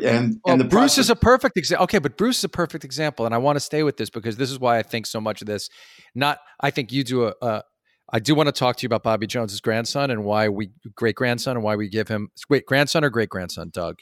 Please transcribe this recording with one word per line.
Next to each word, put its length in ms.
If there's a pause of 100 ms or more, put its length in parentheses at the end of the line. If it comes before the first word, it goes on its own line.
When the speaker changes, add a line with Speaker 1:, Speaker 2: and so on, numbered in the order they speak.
Speaker 1:
And, 420
Speaker 2:
Well, 80
Speaker 1:
and 80
the 40
Speaker 2:
Bruce 160 (120)
Speaker 1:
process 120
Speaker 2:
is 40
a 60
perfect 420
exa-, 220
okay, 180
but 180
Bruce 220
is 60
a 60
perfect 360
example. 400
And 80
I 60
wanna 200
stay 220
with 160
this 140
because 260
this 140
is 80
why 180
I 60
think 240
so 120
much 220
of 60
this. 200 (460)
Not, 260 (200)
I 100
think 220
you 120
do 220
a, 160
a, 220 (500)
I 60
do 160
wanna 160
talk 260
to 60
you 40
about 140
Bobby 240
Jones's 360
grandson 500
and 140
why 220
we, 220 (240)
great 220
grandson, 420
and 60
why 120
we 140
give 180
him, 220 (220)
wait, 160
grandson 360
or 60
great 200
grandson, 440
Doug? 280